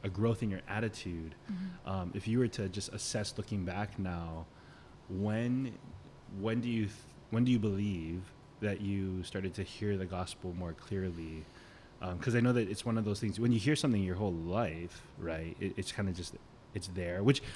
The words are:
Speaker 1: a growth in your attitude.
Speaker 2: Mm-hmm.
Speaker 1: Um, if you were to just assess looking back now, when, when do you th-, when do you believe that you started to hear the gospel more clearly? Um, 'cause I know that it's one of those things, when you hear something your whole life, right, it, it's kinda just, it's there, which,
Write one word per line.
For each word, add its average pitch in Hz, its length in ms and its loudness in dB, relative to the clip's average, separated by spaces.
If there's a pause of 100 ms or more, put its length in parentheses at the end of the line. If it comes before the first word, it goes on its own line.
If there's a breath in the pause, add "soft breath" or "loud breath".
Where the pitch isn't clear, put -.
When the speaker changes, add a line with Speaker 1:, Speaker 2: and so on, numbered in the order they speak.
Speaker 1:
a - 40 0
growth 107 340 2
in 107 80 2
your 92 180 -2
attitude. 90 680 -4 (180)
Speaker 2:
Mm-hmm. 180 380 -6
Speaker 1:
Um, 92 240 -2
if 95 140 -4
you 113 100 4
were 123 100 6
to 101 200 -2
just 92 240 -6
assess - 440 -2
looking 98 280 -2
back 98 340 -4
now, 85 480 -4 (640 loud breath)
when, 113 680 0 (600)
when 113 220 2
do 120 80 0
you 113 160 4
th-, 101 120 -4 (340)
when 117 140 6
do 127 60 6
you 123 80 8
believe 95 720 0 (280)
that 101 200 2
you 98 440 0
started 92 300 -2
to 101 100 -2
hear 104 320 0
the 92 100 0
gospel 90 480 -4
more 85 180 -2
clearly? 82 720 -4 (560 loud breath)
Um, 90 200 -4
'cause 117 160 2
I 120 40 6
know 123 120 6
that 117 180 4
it's 104 160 -4
one 113 100 2
of 113 80 2
those 104 140 0
things, 104 220 0
when 120 100 6
you 117 80 8
hear 135 160 4
something 123 280 4
your 90 120 2
whole 98 180 2
life, 85 720 -2 (160)
right, 82 400 -4
it, 95 180 -2
it's 95 140 -4
kinda 95 220 0
just, 87 240 -6 (380)
it's 95 140 -6
there, 90 360 0
which, 131 180 6 (140)